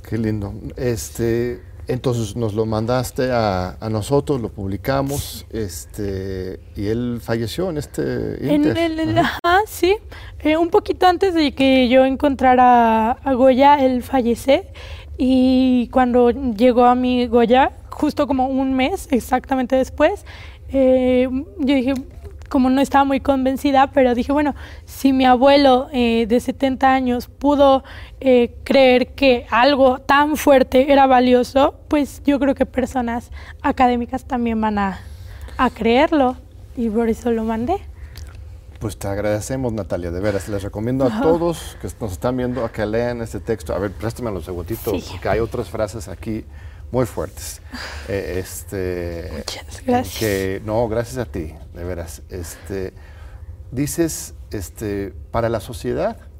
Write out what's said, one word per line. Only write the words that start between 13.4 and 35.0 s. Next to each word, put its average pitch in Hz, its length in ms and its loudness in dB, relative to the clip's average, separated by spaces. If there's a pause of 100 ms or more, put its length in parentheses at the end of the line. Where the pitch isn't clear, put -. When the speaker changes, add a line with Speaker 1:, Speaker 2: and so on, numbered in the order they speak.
Speaker 2:
él 254 200 0
fallece, 269 680 0 (460)
y 254 760 2
cuando 247 400 4
llegó 247 540 2
a 247 100 6
mi 247 320 0
Goya, 240 460 4 (160)
justo 294 380 -2
como 262 200 0
un 262 260 -2
mes 269 380 -2
exactamente 254 640 -2
después, 294 500 0 (480)
eh, 254 540 4 (320)
yo 285 160 2
dije, 262 180 0 (560)
como 262 200 2
no 262 120 2
estaba 277 240 4
muy 269 160 0
convencida, 269 720 2
pero 254 240 4
dije, 254 180 -2
"Bueno, 294 220 2 (300)
si - 280 0
mi 262 120 4
abuelo, 262 680 6
eh, 233 340 2
de 233 140 2
setenta 262 520 0
años 247 340 0
pudo, 269 560 4 (360)
eh, 247 460 4
creer 262 480 4
que 247 380 2
algo 262 480 4
tan 294 360 2
fuerte 269 560 4
era 277 160 8
valioso, 254 680 4 (120)
pues 294 380 0
yo 285 140 2
creo 269 160 2
que 262 100 0
personas 240 640 -4 (300)
académicas 247 640 0
también 240 340 -2
van 214 200 -2
a, 196 200 -2 (580)